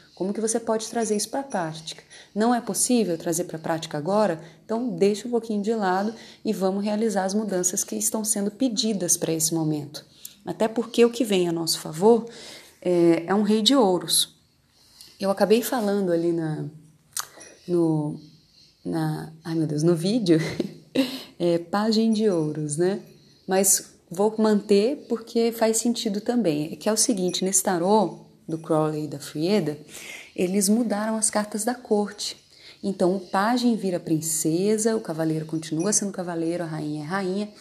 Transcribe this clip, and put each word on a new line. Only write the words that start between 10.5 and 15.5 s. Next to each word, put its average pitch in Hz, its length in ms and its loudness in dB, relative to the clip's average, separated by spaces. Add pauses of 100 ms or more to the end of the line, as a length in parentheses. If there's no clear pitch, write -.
porque 226 360 2
o 233 60 6
que 240 140 0
vem 185 240 2
a 170 40 0
nosso 165 280 -2
favor 214 460 4 (540)
é, 170 460 4
é 185 80 2
um 214 80 4
rei 214 180 4
de 220 140 4
ouros. 185 600 2 (840)
Eu 196 120 0
acabei 208 320 4